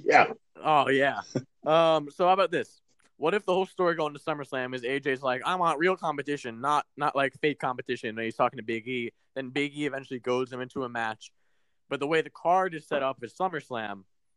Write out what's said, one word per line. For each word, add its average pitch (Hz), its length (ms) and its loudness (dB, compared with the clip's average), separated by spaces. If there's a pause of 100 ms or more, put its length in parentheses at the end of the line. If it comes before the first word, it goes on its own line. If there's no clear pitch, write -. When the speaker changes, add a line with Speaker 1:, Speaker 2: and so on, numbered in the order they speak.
Speaker 1:
Yeah. 131 200 8 (380)
Speaker 2:
Oh, 139 260 4
yeah. 135 320 2 (440)
Um, 156 460 4
so 180 160 2
how 185 60 8
about 185 180 2
this? 143 300 -6 (360)
What 156 160 0
if 180 120 -2
the 185 80 2
whole 185 120 2
story 175 300 0
going 151 180 -2
to 143 60 -16
SummerSlam 131 560 -6
is 123 80 -8
A 131 160 -2
J's 139 220 -2
like, 127 240 -2
"I 170 100 -2
want 165 240 0
real 185 160 2
competition, 143 640 -6
not, 143 240 2 (120)
not, 143 180 -2
like, 139 240 0
fake 147 200 0
competition." 123 500 -4
And 110 100 -6
he's 113 160 -4
talking 127 220 0
to 117 60 -10
Big 113 240 -6
E. 123 240 -6 (240)
Then 131 140 -6
Big 143 280 -2
E 147 80 -2
eventually 135 340 -6
goads 123 320 0
him 127 100 -8
into 127 220 -6
a 123 60 -4
match. 113 420 -6 (580)
But 139 100 -4
the 143 80 -2
way 160 140 2
the 151 80 -6
card 185 440 2
is 151 140 -12
set 139 160 0
up 135 200 -2
is 110 100 -10
SummerSlam, 120 720 -6 (340)